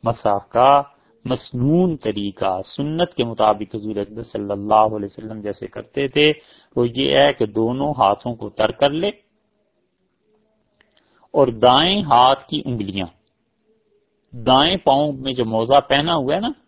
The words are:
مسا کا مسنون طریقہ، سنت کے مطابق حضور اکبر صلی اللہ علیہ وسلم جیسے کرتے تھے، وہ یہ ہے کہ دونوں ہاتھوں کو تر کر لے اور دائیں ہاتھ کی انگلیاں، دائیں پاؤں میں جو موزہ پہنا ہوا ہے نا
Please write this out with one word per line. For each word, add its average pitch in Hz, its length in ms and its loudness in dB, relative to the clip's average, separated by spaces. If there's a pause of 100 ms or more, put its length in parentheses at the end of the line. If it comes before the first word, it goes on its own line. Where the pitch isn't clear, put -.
مسا 110 340 -2 (120)
کا 127 200 4 (540)
مسنون 147 720 0
طریقہ، 101 520 -4 (160)
سنت 156 480 -6
کے 123 100 -2
مطابق 107 500 0
حضور 107 220 -8
اکبر 104 280 -8
صلی 104 280 -8
اللہ 107 440 2
علیہ 101 140 -8
وسلم 110 300 -14
جیسے 104 280 -10
کرتے 139 400 -8
تھے، 151 240 2 (440)
وہ 123 120 2
یہ 135 280 0
ہے 143 160 4
کہ 120 160 -2
دونوں 120 500 -2
ہاتھوں 104 360 0
کو 107 160 -12
تر 110 200 -2 (100)
کر 143 120 2
لے 180 180 -4 (2250)
اور 139 120 4 (160)
دائیں 160 420 4
ہاتھ 131 440 4
کی 151 160 -6
انگلیاں، 98 420 -6 (1300)
دائیں 131 520 2
پاؤں 143 300 0
میں 135 200 -8
جو 123 120 -2
موزہ 113 420 2
پہنا 147 280 0
ہوا 143 180 -2
ہے 190 60 -4
نا 240 120 -6 (160)